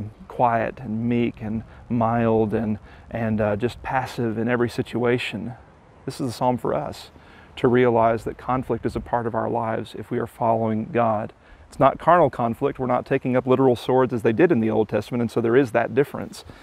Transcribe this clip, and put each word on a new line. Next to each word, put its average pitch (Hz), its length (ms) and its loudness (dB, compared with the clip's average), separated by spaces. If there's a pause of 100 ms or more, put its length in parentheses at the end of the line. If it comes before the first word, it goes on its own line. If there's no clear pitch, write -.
(300)
quiet 117 500 0
and 113 300 -4
meek 120 320 0
and 110 220 -6 (260)
mild 113 640 2
and, 107 260 -2 (320)
and, 110 300 -2
uh, 104 160 0
just 117 260 -6
passive 123 540 -4
in 113 100 -2
every 120 220 0
situation. 120 840 -2 (500)
This - 160 -10
is 135 80 -4
a 113 40 -8
psalm 127 240 0
for - 160 -4
us, - 380 -8 (440)
to - 120 0
realize 117 560 4
that - 140 -8
conflict 123 480 -4
is 120 100 -4
a 120 40 -2
part 117 280 -4
of 113 80 -6
our 113 140 -2
lives 113 480 -4
if 107 140 -14
we 120 80 -2
are 117 80 -4
following 113 640 0
God. 113 420 0 (340)
It's - 120 -20
not 135 200 4
carnal 165 300 6
conflict. 127 500 -2
We're 131 80 -4
not 123 180 0
taking 135 300 -2
up 127 120 0
literal 127 280 6
swords 127 380 2
as 117 80 -2
they 117 120 2
did 170 180 6
in 127 80 4
the 110 100 2
Old 110 200 0
Testament, 120 320 -2
and 113 100 -2
so 123 100 0
there 113 140 2
is 131 160 4
that 113 240 0
difference. - 500 -4 (180)